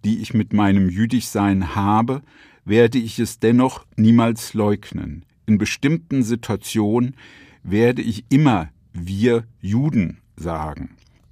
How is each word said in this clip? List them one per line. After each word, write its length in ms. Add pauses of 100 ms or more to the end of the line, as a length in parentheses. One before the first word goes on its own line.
die 160
ich 120
mit 200
meinem 360
Jüdischsein 840
habe, 460 (420)
werde 340
ich 220
es 200
dennoch 460 (120)
niemals 560
leugnen. 720 (200)
In 120
bestimmten 640
Situationen 960 (440)
werde 400
ich 280
immer 400 (240)
wir 500 (160)
Juden 600 (180)
sagen. 540 (400)